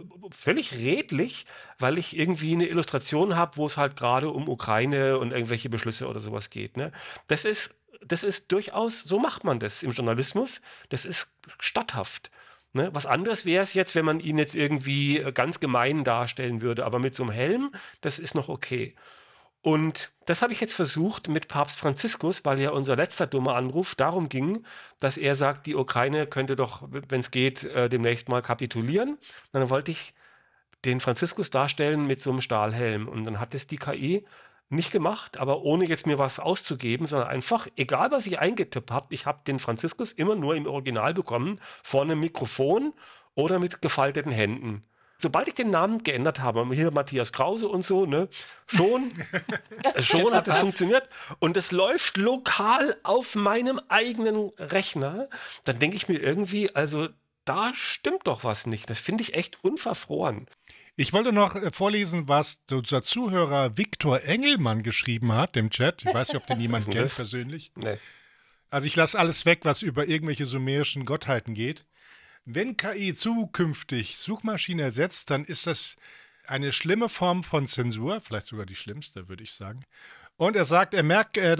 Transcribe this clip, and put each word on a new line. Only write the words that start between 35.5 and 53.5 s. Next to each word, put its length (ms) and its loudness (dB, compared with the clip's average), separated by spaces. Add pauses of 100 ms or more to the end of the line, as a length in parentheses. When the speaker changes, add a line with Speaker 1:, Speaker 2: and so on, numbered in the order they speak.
Speaker 1:
ohne 220 4
jetzt 220 0
mir 120 2
was 220 0
auszugeben, 680 -2
sondern 220 -2
einfach, 480 -2
egal 340 2
was 160 0
ich 120 -4
eingetippt 520 -2
hab, 220 -4
ich 140 -8
hab 180 -4
den 140 0
Franziskus 540 -4
immer 220 2
nur 220 0
im 100 -4
Original 460 0
bekommen, 480 -2 (220)
vor 200 2
einem 160 0
Mikrofon 760 0 (400)
oder 240 2
mit 240 -2
gefalteten 500 0
Händen. 500 0 (360)
Sobald 280 2
ich 80 -4
den 160 0
Namen 320 2
geändert 380 0
habe, 340 0
hier 160 2
Matthias 420 0
Krause 360 0
und 160 0
so, 220 4
ne, 220 2 (380)
schon, 460 4 (440)
Speaker 2:
<laughs> 440 -2
Speaker 1:
schon 320 4
hat 160 4
es 60 6
Speaker 3:
Jetzt 60 8
Speaker 1:
funktioniert. 480 4 (300)
Und 180 2
es 140 0
läuft 460 4
lokal 840 4
auf 320 2
meinem 440 2 (100)